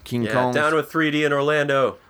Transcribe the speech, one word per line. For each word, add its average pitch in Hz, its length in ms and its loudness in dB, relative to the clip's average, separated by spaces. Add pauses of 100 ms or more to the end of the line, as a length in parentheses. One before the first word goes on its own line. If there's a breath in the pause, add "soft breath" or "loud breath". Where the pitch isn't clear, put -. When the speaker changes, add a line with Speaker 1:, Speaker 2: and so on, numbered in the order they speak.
Speaker 1:
King 120 180 -4
Speaker 2:
Yeah, 107 80 -2
Speaker 1:
Kong. 123 220 0
Speaker 2:
down 151 220 2
with 151 140 -2
three 156 220 0
D 151 140 0
in 143 80 2
Orlando. 143 640 0 (120)